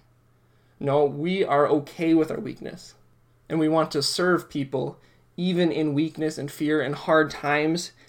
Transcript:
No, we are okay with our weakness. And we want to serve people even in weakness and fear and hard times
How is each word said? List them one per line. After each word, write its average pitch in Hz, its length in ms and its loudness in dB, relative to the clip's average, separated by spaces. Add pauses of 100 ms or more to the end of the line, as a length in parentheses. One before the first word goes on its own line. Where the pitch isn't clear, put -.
(800)
No, 143 260 2
we 165 380 0
are 143 240 2
okay 156 460 0
with 160 180 4
our 151 80 -6
weakness. - 540 -12 (560)
And 160 100 -2
we 156 80 2
want 156 240 2
to 147 100 -2
serve 175 480 0
people 139 480 -6 (380)
even 175 360 0
in 151 220 0
weakness 156 440 -2
and 139 120 -8
fear 151 320 -2
and 139 140 -4
hard 156 340 4
times 151 640 -2 (180)